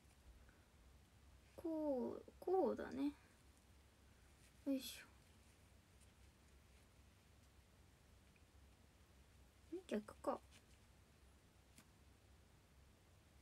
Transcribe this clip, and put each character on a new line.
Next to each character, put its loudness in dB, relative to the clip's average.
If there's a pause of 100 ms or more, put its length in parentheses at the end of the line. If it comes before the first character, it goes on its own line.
(1600)
こ 4
う、 -8 (160)
こ 8
う 4
だ -2
ね。 4 (1500)
よ 6
い 4
し -6
ょ。 -14 (4000)
ん？ -2
逆 0
か。 0 (3000)